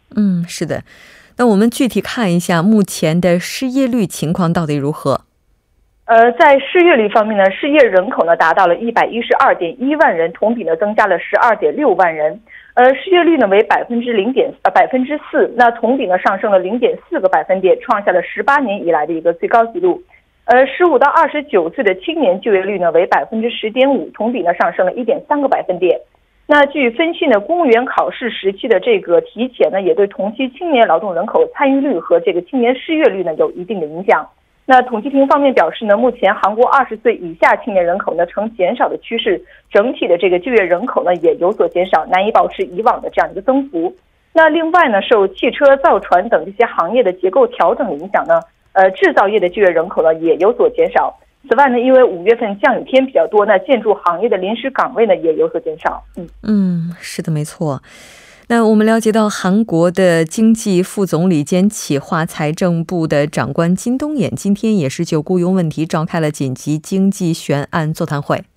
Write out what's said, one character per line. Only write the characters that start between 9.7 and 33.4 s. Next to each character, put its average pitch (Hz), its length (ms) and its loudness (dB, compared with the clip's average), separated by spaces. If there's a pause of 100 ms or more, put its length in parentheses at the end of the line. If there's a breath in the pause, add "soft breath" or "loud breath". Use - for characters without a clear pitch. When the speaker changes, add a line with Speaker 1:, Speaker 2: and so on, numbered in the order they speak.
Speaker 2:
一 269 180 -2
万 277 180 4
人， 165 160 -2
同 220 240 -2
比 220 80 -8
呢， 165 140 -2
增 214 180 -2
加 220 100 2
了 180 140 0
十 - 180 -4
二 233 200 4
点 151 180 -2
六 - 140 0
万 175 260 2
人。 156 240 -2 (360 loud breath)
呃， 247 100 6 (100)
失 320 160 -8
业 359 100 4
率 330 160 4
呢， 240 100 2
为 196 160 4
百 156 200 0
分 233 180 -4
之 240 120 -4
零 220 180 0
点， - 180 0 (140)
呃， - 80 2
百 - 160 4
分 254 160 -2
之 285 160 -6 (100)
四， 247 280 0
那 240 140 6
同 233 260 -2
比 262 100 -4
呢， 180 120 0
上 202 200 -2
升 214 100 -2
了 202 80 -4
零 208 220 -6
点 480 180 0 (120)
四 320 100 -4
个 190 80 0
百 170 160 0
分 185 160 -2
点， 180 220 2
创 214 240 -2
下 185 80 0
了 175 100 0
十 - 180 -10
八 277 180 2
年 202 240 -4
以 170 60 -4
来 156 160 0
的 165 60 -4
一 165 80 -4
个 170 140 0
最 190 140 -6
高 233 200 2
纪 180 140 -10
录。 175 200 0 (440 soft breath)
呃， 247 200 4
十 302 180 -2
五 320 140 4
到 277 100 4
二 302 220 2
十 294 140 -6
九 185 260 -2
岁 262 140 -4
的 208 100 2
青 320 260 -8
年 190 220 0
就 233 140 -2
业 190 80 2
率 196 160 -4
呢 170 120 0
为 165 140 2
百 165 180 0
分 220 160 -6
之 226 120 -2
十 220 180 -8
点 254 180 2
五， 233 280 0
同 233 180 -4
比 254 80 -4
呢 170 140 0
上 180 180 0
升 196 100 0
了 185 100 0
一 247 100 -6
点 226 260 -2
三 294 100 0
个 269 80 0
百 247 140 -2
分 180 160 -4
点。 170 180 2 (520)
那 294 180 4
据 285 240 0
分 330 240 -2
析 330 140 -4
呢， 220 120 4
公 330 200 -2
务 330 80 2
员 233 180 2
考 185 240 -2
试 233 220 -8
时 196 200 -4
期 196 160 -6
的 202 120 2
这 202 200 0
个 170 220 2
提 214 280 -6
前 185 220 0
呢， 190 80 -2
也 175 140 0
对 202 140 2
同 202 280 -6
期 262 140 -4
青 339 220 -8
年 233 160 4
劳 165 120 2
动 202 140 -6
人 165 140 -2
口 160 260 2
参 277 180 0
与 269 80 2
率 269 200 -2
和 170 200 2
这 180 140 -2
个 175 80 -4
青 262 180 -6
年 240 160 2
失 311 200 -6
业 311 80 0
率 196 200 0
呢 170 120 -6
有 156 160 0